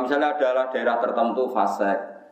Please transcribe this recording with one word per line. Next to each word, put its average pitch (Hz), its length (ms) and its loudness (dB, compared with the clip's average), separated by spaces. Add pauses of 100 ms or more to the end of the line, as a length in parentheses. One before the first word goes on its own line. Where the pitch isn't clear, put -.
Misalnya 147 320 0
adalah 131 320 2
daerah 120 320 0
tertentu 120 560 0
fasik, 101 400 0 (380)